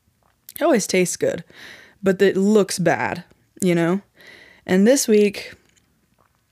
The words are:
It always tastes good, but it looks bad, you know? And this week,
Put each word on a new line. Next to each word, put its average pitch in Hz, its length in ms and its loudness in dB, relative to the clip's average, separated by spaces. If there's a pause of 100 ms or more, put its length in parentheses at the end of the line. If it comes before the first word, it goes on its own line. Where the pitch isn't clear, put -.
(560)
It - 80 -6
always 285 240 0
tastes 180 300 -2
good, - 260 -4 (600)
but 190 180 0
it 185 160 2
looks 202 400 2
bad, 135 460 -2 (380)
you 180 120 2
know? 170 280 0 (640)
And 190 200 2
this 269 220 2
week, 208 460 0 (1000)